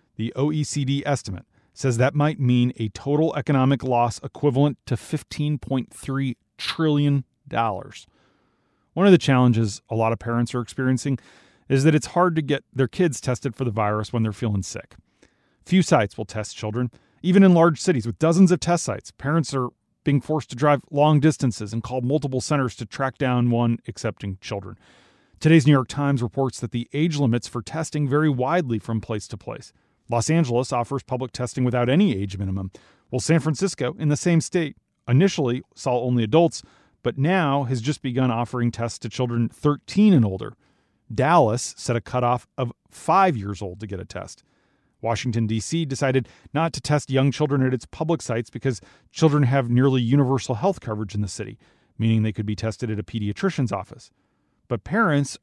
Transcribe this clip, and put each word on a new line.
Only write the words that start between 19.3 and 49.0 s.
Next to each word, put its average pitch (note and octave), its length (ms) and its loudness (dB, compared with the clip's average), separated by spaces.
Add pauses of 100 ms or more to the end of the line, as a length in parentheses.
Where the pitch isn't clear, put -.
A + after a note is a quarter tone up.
are B2+ 160 -2 (340)
being C#3+ 180 2
forced D3+ 300 -4
to - 40 -10
drive C#3+ 260 2 (100)
long D3 280 4
distances B2+ 540 0
and A2+ 80 -4
call B2+ 200 -6
multiple C3 400 -2
centers C3+ 340 -2
to A#2+ 100 -12
track C3 320 -6
down B2 320 0
one A#2 380 0
accepting G#2 540 -8
children. G2+ 360 -10 (640)
Today's D#3 260 6
New D3+ 80 8
York C3 140 4
Times C#3 340 -2
reports B2+ 380 -4
that A#2+ 120 -8
the A#2+ 220 -6
age D3+ 240 -2
limits A#2+ 300 0
for A#2+ 160 -8
testing D3+ 440 -4
vary D3+ 220 2
widely C3 480 0
from A2 240 -4
place G#2+ 260 -8
to G#2 100 -12
place. A2 360 -16 (340)
Los A#2 220 0
Angeles C3 420 0
offers B2 300 -2
public B2+ 300 -6
testing B2+ 320 -6
without A#2+ 260 0
any D#3 260 2
age F#2+ 220 -6
minimum, F#2+ 320 -6 (400)
while B2+ 100 -4
San D#3+ 200 2
Francisco, D3 580 -4
in D3+ 120 -2
the D3 60 2
same E3+ 240 2
state, D#3+ 380 -2 (300)
initially C3 560 2 (100)
saw B2 260 -2
only B2 240 0
adults, D3+ 380 2 (400)
but A#2+ 160 -4
now C#3+ 460 0
has B2 180 -4
just C#3+ 220 -4
begun B2+ 260 0
offering A#2+ 400 -2
tests A#2 300 -6
to A#2+ 100 -10
children A#2 400 -2
thirteen F#3+ 640 2
and C3+ 120 6
older. F#2+ 280 -6 (600)
Dallas B2+ 640 2
set - 180 -4
a A2+ 60 -2
cutoff B2 460 -2 (100)
of B2 140 -4 (180)
five F3+ 460 2
years G2+ 260 -6
old F#2+ 180 -10
to A2 80 -12
get F#2 120 -8
a F2+ 60 -12
test. - 380 -14 (580)
Washington, A2+ 440 -2
D A2 140 -2
C E3 260 -2
decided C3 420 0 (260)
not D#3+ 200 0
to C3 80 -10
test C#3+ 300 -2
young C3+ 200 4
children C#3+ 300 0
at C3 120 2
its B2 120 -4
public E3 380 -4
sites A#2+ 260 -6
because B2 320 -6 (300)